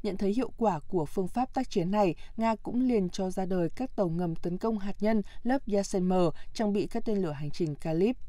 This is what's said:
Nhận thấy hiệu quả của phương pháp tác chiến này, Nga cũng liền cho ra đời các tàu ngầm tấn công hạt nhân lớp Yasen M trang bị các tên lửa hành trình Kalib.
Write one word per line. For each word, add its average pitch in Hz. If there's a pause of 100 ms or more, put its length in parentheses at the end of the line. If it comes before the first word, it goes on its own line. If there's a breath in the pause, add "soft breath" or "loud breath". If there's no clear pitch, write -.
Nhận 190
thấy 202
hiệu 240
quả 196
của 160
phương 185
pháp 247
tác 262
chiến 180
này, 202 (220 loud breath)
Nga 226
cũng 220
liền 226
cho 190
ra 185
đời 175
các 262
tàu 185
ngầm 165
tấn 180
công 226
hạt 202
nhân 214 (220 loud breath)
lớp 262 (120)
Yasen 196
M 185 (400 loud breath)
trang 208
bị 196
các -
tên 214
lửa 185
hành 147
trình 156
Kalib. 170 (140)